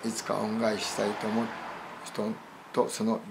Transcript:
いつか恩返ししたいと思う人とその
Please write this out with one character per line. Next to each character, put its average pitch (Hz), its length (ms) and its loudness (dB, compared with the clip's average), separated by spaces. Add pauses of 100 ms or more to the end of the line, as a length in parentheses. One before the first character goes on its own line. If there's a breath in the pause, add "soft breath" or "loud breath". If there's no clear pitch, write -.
い 117 40 2
つ - 160 -2
か 113 140 2
恩 107 200 2
返 110 200 4
し 95 60 -2
し - 120 -2
た 107 100 4
い 104 60 4
と 107 140 -2
思 110 160 4
う 113 40 2 (580)
人 - 180 -4 (500)
と - 160 4
そ - 160 -2
の 110 160 4 (100)